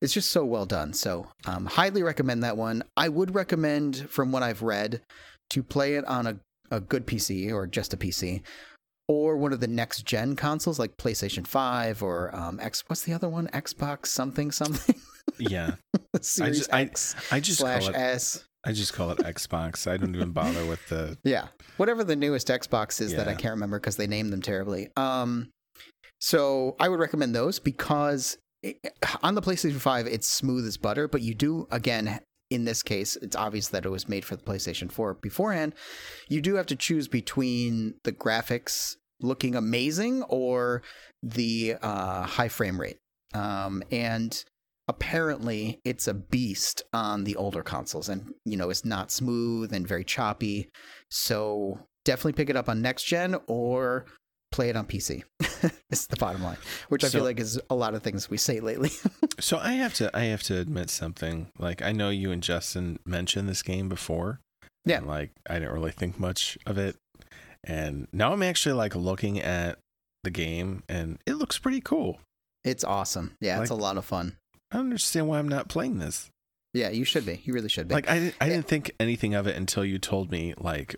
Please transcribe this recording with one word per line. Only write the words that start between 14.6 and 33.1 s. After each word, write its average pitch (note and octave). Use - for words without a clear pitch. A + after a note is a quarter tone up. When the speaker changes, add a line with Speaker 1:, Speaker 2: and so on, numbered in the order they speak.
Speaker 1:
<laughs> -
Speaker 2:
Yeah. F2+
Speaker 1:
Series D3+
Speaker 2:
I C3
ju-, C#3+
I, -
Speaker 1:
X -
Speaker 2:
I C3+
just D#3
call C3+
Speaker 1:
slash G2
Speaker 2:
it, F#2+
Speaker 1:
S. B2+
Speaker 2:
I G#2+
just G#2
call E2+
it E2+
Xbox. E2+
I F2+
don't F#2
even F2
bother E2
with E2
the D#2+
Speaker 1:
<laughs> -
Yeah. C3+
Whatever A3+
the D#3+
newest C#3+
Xbox B2
is G#2
that G2+
I G2+
Speaker 2:
Yeah. F#2
Speaker 1:
can't A2+
remember G#2
'cause G2+
they G#2
named G#2
them F#2+
terribly. G2
Um, B2
so C#3
I E3+
would F3+
recommend D3+
those C3
because D3
it, -
on F3+
the G#3
PlayStation E3+
five, B2
it's A2+
smooth B2+
as G#2+
butter, C3+
but C#3+
you A2+
do, D#3
again, A2
in A#2+
this A2+
case, G#2